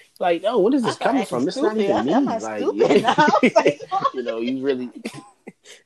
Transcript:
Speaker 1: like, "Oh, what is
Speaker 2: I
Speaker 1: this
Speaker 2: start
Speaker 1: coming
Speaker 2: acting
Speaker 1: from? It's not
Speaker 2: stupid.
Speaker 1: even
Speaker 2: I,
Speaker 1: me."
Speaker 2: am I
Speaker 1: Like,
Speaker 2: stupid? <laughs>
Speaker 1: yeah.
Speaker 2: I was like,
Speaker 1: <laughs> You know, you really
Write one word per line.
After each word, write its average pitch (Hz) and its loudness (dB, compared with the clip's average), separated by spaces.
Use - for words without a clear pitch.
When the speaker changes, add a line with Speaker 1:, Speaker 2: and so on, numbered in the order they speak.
Speaker 1:
like, 175 -2
"Oh, 233 0
what 202 4
is 269 2
Speaker 2:
I - -2
Speaker 1:
this 185 0
Speaker 2:
start - -10
Speaker 1:
coming 240 0
Speaker 2:
acting 254 0
Speaker 1:
from? 131 -4
It's 190 -4
not 220 0
Speaker 2:
stupid. - 0
Speaker 1:
even 196 0
Speaker 2:
I, 110 0
Speaker 1:
me." 139 0
Speaker 2:
am 277 0
I - -4
Speaker 1:
Like, - -6
Speaker 2:
stupid? 247 -2
<laughs> - 6
Speaker 1:
yeah. - 2
Speaker 2:
I 302 4
was 247 4
like, 285 2
Speaker 1:
<laughs> 392 -2
You - -8
know, - -6
you 262 -4
really 127 -2